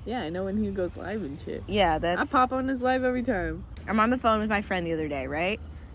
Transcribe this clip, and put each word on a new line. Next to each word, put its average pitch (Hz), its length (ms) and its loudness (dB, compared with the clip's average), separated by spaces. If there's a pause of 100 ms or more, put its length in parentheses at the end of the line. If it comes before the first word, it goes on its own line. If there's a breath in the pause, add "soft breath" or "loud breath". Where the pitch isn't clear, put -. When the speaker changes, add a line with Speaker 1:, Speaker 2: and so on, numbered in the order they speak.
Speaker 1:
Yeah, 233 180 -4
I 156 80 -4
know 180 160 -2
when 196 120 -2
he 208 140 0
goes 185 260 0
live 202 240 -6
and 139 240 -6
shit. - 220 -6
Speaker 2:
Yeah, 175 320 4
that's 170 220 2
Speaker 1:
I 294 40 0 (140)
pop 254 140 4
on 262 140 0
his 262 140 -2
live 254 220 2
every 254 180 2
time. 180 420 -2 (240)
Speaker 2:
I'm 208 120 2
on 220 100 6
the 254 80 2
phone 220 220 4
with 214 100 0
my 208 140 2
friend 185 200 -2
the 165 100 0
other 156 140 0
day, 135 200 -4
right? 175 320 0 (360 loud breath)